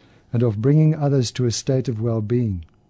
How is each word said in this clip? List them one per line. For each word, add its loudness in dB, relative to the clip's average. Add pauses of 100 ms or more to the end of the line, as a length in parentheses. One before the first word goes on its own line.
(320)
and 0
of 0
bringing 4
others 0
to -2
a 0
state -2
of -4
well-being." -2 (260)